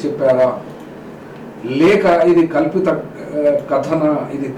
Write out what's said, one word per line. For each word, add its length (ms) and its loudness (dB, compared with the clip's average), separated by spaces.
చెప్పారా, 540 2
లేక 400 2
ఇది 420 4
కల్పిత, 420 0
ఆ, 120 -2
కథన, 440 0
ఇది 240 -6